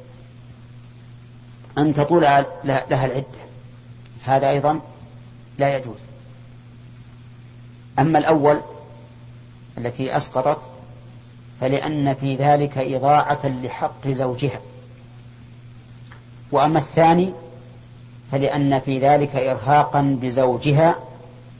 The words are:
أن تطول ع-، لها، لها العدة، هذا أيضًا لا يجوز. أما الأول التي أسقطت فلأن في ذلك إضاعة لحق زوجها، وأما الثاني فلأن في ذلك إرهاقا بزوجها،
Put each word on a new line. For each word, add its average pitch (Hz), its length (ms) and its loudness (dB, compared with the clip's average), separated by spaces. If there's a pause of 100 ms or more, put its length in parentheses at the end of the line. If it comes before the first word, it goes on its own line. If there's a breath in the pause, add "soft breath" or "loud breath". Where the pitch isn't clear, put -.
(1800)
أن 147 160 2
تطول 147 320 4
ع-، 139 200 4 (180)
لها، 135 260 -2
لها 135 160 0
العدة، 131 340 -6 (840)
هذا 135 260 2
أيضًا 143 300 0 (800)
لا 139 180 0
يجوز. 113 200 -12 (2000)
أما 156 200 4
الأول 147 420 2 (1160)
التي 120 400 -4
أسقطت 139 440 -2 (1000)
فلأن 139 520 -2
في 135 220 -4
ذلك 143 420 2
إضاعة 139 720 0
لحق 131 600 -6
زوجها، 127 520 -4 (1900)
وأما 151 280 2
الثاني 165 540 2 (1000)
فلأن 139 480 0
في 131 200 -4
ذلك 139 360 2
إرهاقا 139 840 2
بزوجها، 131 720 2 (640)